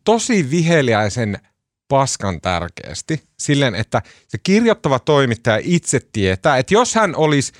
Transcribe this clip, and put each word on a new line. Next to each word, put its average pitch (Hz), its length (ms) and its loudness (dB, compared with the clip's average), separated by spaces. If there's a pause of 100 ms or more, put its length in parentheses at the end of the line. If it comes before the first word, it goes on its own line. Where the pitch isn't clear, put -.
tosi 208 460 0
viheliäisen 120 880 0 (500)
paskan 117 520 -2
tärkeästi. 87 840 -6 (160)
Silleen, 139 360 0
että 110 280 -4 (260)
se 117 140 -10
kirjoittava 196 560 2
toimittaja 120 640 0
itse 165 380 0 (120)
tietää, 101 460 0
että 135 160 -2
jos 233 200 2
hän 208 220 0
olisi 151 440 0